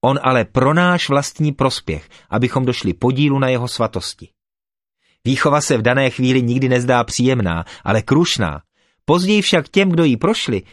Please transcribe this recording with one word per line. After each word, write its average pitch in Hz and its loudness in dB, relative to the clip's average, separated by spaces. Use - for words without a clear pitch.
On 135 0
ale 127 2
pro 131 2
náš 175 2
vlastní 143 -2
prospěch, 127 -4
abychom 123 0
došli 117 -2
podílu 135 0
na 135 0
jeho 123 -2
svatosti. - -6
Výchova 143 0
se 139 0
v 110 -2
dané 127 2
chvíli 127 0
nikdy 127 0
nezdá 123 0
příjemná, 110 -2
ale 107 0
krušná. 107 0
Později 185 2
však 160 0
těm, 196 2
kdo 170 2
jí 131 2
prošli, 131 -2